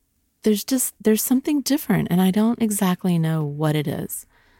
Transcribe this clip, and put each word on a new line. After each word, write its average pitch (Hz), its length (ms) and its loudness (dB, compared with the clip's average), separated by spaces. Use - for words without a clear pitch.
there's 214 200 2
just, - 360 -4
there's 214 220 2
something 269 400 0
different, - 480 0
and 180 120 2
I 185 100 4
don't 214 300 0
exactly 185 580 0
know 160 240 0
what 147 320 -2
it 151 120 -2
is, - 380 -8